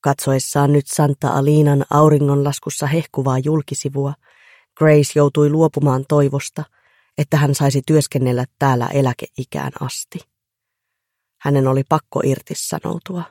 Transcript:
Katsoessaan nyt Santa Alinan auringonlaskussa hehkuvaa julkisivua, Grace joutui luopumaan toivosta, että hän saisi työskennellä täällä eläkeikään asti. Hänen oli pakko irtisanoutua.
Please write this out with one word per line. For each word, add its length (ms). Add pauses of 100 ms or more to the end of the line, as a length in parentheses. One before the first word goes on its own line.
Katsoessaan 720
nyt 140
Santa 420
Alinan 600
auringonlaskussa 960
hehkuvaa 520
julkisivua, 760 (600)
Grace 400
joutui 340
luopumaan 600
toivosta, 540 (540)
että 200
hän 180
saisi 320
työskennellä 580 (140)
täällä 280
eläkeikään 920
asti. 400 (1200)
Hänen 260
oli 220
pakko 360
irtisanoutua. 1040